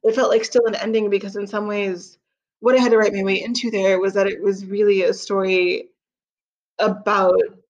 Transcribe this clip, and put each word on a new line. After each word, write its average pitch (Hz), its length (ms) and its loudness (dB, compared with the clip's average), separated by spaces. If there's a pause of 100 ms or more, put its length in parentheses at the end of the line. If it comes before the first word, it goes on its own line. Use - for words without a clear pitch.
It 220 120 2
felt 247 160 2
like 226 140 2
still 240 200 2
an 214 100 -2
ending 214 340 -2
because 196 260 -4
in 202 100 -6
some 208 220 -6
ways, 196 500 -6 (420)
what 247 160 2
I 262 40 6
had 247 120 4
to 226 60 6
write 208 160 2
my 196 100 -4
way 190 180 0
into 240 280 -6
there 190 300 2
was 196 140 -2
that 196 140 2
it 196 140 -6
was 196 240 -2
really 202 380 2
a 185 100 2
story 190 760 -2 (880)
about 196 600 0 (300)